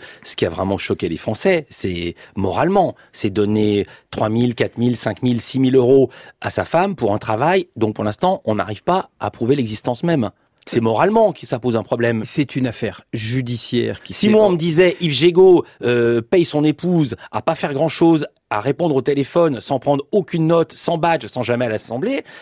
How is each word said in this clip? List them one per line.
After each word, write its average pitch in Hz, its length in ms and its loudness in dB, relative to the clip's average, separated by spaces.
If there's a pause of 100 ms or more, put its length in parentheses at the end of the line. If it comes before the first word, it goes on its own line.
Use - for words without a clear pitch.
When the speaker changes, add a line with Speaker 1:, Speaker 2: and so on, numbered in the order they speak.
(240)
Speaker 1:
Ce - 120 -12
qui 101 120 -2
a - 20 -4
vraiment 95 300 -2
choqué 92 300 -4
les 80 80 -6
Français, 160 520 -2
c'est 87 460 -6 (200)
moralement, 131 600 0 (160)
c'est - 180 -4
donner 104 560 0 (240)
trois 110 200 -2
mille, 117 260 0
quatre 117 240 -4
mille, 120 180 0
cinq - 240 -6
mille, 123 180 0
six - 200 -6
mille 131 160 2
euros 131 340 6 (320)
à 107 80 -8
sa 95 160 -4
femme 185 300 0
pour 104 180 0
un 107 60 -2
travail 147 560 0
dont 110 160 0
pour 107 120 -6
l'instant 180 420 -2
on 110 100 0
n'arrive 101 260 -6
pas 185 380 -2
à 107 100 -6
prouver 123 260 0
l'existence 117 480 -4
même. 151 280 0 (360)
C'est 120 140 0
moralement 170 520 2
que - 120 -20
ça 123 140 -4
pose 120 160 0
un 110 80 -2
problème. 117 400 -2
Speaker 2:
C'est - 320 -4
une 131 120 -2
affaire 110 340 -8 (120)
judiciaire 117 880 -4
qui - 120 -14
Speaker 1:
Si - 140 0
Speaker 2:
s'est 214 40 4
Speaker 1:
moi 214 140 6
on 196 60 4
me 175 60 2
disait, 170 440 2
Yves 160 100 0
Gégaud, 170 540 6 (180)
euh, 117 380 2
paye 175 240 2
son 151 180 -2
épouse 151 520 0 (160)
à 110 100 -6
pas 165 140 -2
faire 151 180 -4
grand 135 160 0
chose, 160 380 2 (240)
à 107 80 -2
répondre 139 360 -2
au 131 60 2
téléphone 143 580 0
sans 135 200 -4
prendre 143 320 -2
aucune 175 340 0
note, 165 260 2
sans 165 280 -4
badge, 160 260 0
sans 127 160 -8
jamais 120 240 -2
à 117 40 -2
l'Assemblée, 135 540 -6 (180)